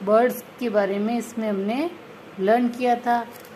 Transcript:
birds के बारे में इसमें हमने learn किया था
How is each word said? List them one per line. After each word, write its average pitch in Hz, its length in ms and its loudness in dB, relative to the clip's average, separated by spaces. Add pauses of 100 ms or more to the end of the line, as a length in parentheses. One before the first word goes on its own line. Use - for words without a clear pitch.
birds 220 420 4 (160)
के 240 80 -2
बारे 202 300 0
में 226 200 0
इसमें 220 300 -6
हमने 220 420 -2 (500)
learn 233 280 4
किया 240 280 0
था 240 300 0 (300)